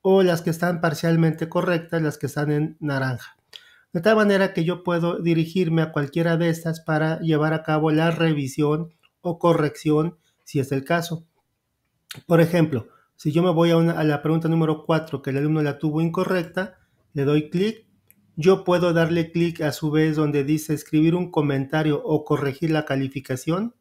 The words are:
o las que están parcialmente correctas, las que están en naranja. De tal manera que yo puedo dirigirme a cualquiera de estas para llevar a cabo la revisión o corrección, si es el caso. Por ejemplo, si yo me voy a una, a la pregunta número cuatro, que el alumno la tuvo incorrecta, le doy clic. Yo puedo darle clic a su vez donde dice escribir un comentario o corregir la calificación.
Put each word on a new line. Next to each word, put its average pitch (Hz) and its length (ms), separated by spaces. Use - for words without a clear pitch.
o 190 220
las 170 180
que 165 100
están 170 300
parcialmente 165 680
correctas, 170 520
las 151 160
que - 100
están 147 260
en 156 260
naranja. 131 580
De 175 80
tal 214 140
manera 196 380
que 175 120
yo 175 200
puedo 170 340
dirigirme 165 640
a 160 80
cualquiera 165 460
de 170 120
estas 165 320
para 160 380
llevar 156 340
a 160 120
cabo 156 260
la 160 220
revisión 156 840
o 175 200
corrección, 160 760
si - 160
es 131 100
el 135 140
caso. 165 420
Por 165 140
ejemplo, 160 460
si 151 160
yo 170 100
me 185 80
voy 170 220
a 165 60
una, 165 200
a 160 60
la 147 180
pregunta 165 260
número 160 360
cuatro, 160 380
que 139 80
el 135 80
alumno 156 220
la 143 180
tuvo 156 220
incorrecta, 180 800
le 139 120
doy 151 260
clic. 202 360
Yo 190 260
puedo 175 300
darle 165 400
clic 170 300
a 147 100
su 151 180
vez 156 240
donde 147 300
dice 151 300
escribir 156 420
un 175 160
comentario 147 720
o 151 200
corregir 143 460
la 156 140
calificación. 139 960